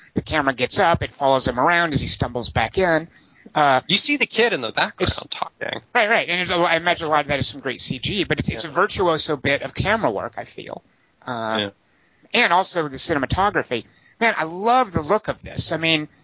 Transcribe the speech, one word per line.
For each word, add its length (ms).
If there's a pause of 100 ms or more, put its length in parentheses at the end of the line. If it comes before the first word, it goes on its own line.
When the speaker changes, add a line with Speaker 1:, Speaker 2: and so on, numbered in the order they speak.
(160)
Speaker 1:
The 60
camera 320
gets 260
up, 240
it 100
follows 340
him 120
around 340
as 80
he 60
stumbles 420
back 300
in. 280 (480)
Uh, 320
Speaker 2:
You 100
see 200
the 100
kid 260
in 80
the 100
background 380
Speaker 1:
it's 60
Speaker 2:
talking. 640 (140)
Speaker 1:
Right, 140
right. 200
And 80
there's 140
a, 120
I 120
imagine 320
a 20
lot 120
of 60
that 120
is 80
some 140
great 200
C 160
G, 280
but 140
it's, 100
it's 160
a 20
Speaker 2:
Yeah. 60
Speaker 1:
virtuoso 640
bit 260
of 100
camera 380
work, 260
I 60
feel. 400 (420)
Uh, 340
Speaker 2:
Yeah. 100 (640)
Speaker 1:
and 180
also 380
the 80
cinematography. 880 (340)
Man, 160
I 80
love 480
the 100
look 280
of 140
this. 280
I 60
mean, 320 (140)